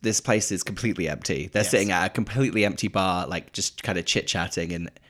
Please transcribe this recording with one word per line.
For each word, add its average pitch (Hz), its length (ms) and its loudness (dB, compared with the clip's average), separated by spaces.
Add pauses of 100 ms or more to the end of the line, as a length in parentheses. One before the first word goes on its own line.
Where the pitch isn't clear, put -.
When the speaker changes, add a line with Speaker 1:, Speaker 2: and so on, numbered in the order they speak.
Speaker 1:
this - 180 2
place 110 300 2
is 92 140 -2
completely 92 440 -2
empty. 73 380 -4
They're 107 160 2
Speaker 2:
Yes. - 80 0
Speaker 1:
sitting 101 220 4
at 90 120 2
a 98 40 2
completely 110 560 2
empty 101 240 0
bar, 92 400 0
like, 87 240 -6
just - 320 -6
kinda 87 180 0
chit-chatting 87 680 -2
and 85 180 -6 (200)